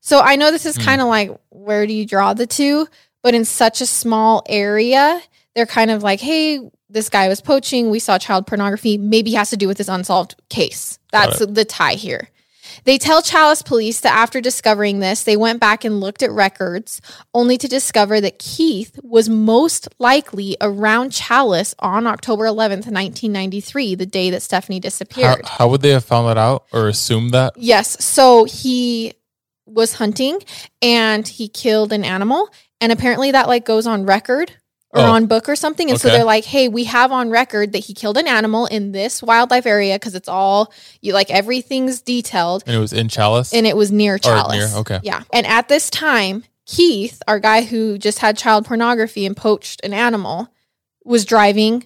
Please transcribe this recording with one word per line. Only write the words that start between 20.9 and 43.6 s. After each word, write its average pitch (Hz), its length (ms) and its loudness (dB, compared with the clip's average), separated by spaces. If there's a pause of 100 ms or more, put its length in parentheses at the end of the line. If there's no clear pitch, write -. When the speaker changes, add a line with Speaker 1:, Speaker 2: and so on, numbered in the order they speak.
Speaker 1:
Challis 214 680 0
on 214 280 -2
October 220 380 -4
eleventh, 220 420 -2
nineteen 202 460 -6
ninety-three, 196 640 -6
the 185 100 -6
day 185 240 -4
that 180 140 -6
Stephanie 185 340 -4
Speaker 2:
How, 180 40 -8
Speaker 1:
disappeared. - 640 -2
Speaker 2:
how - 220 0
would 135 140 2
they 143 80 4
have 131 160 4
found 117 240 0
that 113 80 0
out 117 340 0
or 110 160 0
assumed 113 460 -2
that? 127 240 2
Speaker 1:
Yes. 226 460 0
So 247 420 6
he 240 680 -4 (520)
was 226 280 0
hunting 254 460 -2 (420)
and 220 460 2
he 220 200 -12
killed 214 440 -2
an 214 120 -4
animal. 220 460 -2 (320)
And 226 100 2
apparently 247 400 0
that, 262 160 4
like, 240 180 0
goes 220 200 0
on 208 200 -2
record 247 460 0 (400)
or - 100 2
Speaker 2:
Oh. 233 100 6
Speaker 1:
on 226 160 4
book 226 200 0
or 294 80 0
something. 311 360 -2
And - 100 0
so - 60 2
Speaker 2:
Okay. 233 100 6
Speaker 1:
they're 233 80 4
like, 220 200 2
"Hey, 269 220 0
we 233 180 -2
have 247 260 2
on 247 180 -2
record 220 440 0
that 185 60 -2
he 202 140 -12
killed 208 240 -4
an 330 100 0
animal 220 380 0
in 202 280 -6
this 196 280 -6
wildlife 247 460 2
area," 196 320 0
'cause 196 160 -12
it's 185 140 -12
all, 196 420 0 (300)
you, 196 120 -4
like, 196 160 2
everything's 254 720 -2
detailed. 196 640 -4
Speaker 2:
And 120 100 -4
it 113 40 0
was 107 140 -4
in 113 160 -2
Challis? 113 440 0
Speaker 1:
And 226 140 2